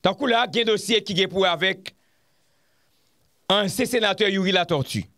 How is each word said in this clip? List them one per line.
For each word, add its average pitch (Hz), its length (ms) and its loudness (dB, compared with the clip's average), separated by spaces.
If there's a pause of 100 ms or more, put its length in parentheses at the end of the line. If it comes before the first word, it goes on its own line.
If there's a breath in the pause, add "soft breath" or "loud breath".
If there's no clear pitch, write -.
Tant 190 100 2
que 269 140 -6
là, 233 260 2
il 247 40 -4
y - 20 0
a 233 40 0
un 220 40 0
dossier 214 380 0
qui 180 180 -4
est 185 60 0
pour 185 180 0
avec 185 480 -2 (1500)
ancien 202 380 0
sénateur 208 420 0
Yuri 190 220 0
Latortue. 170 540 0 (140)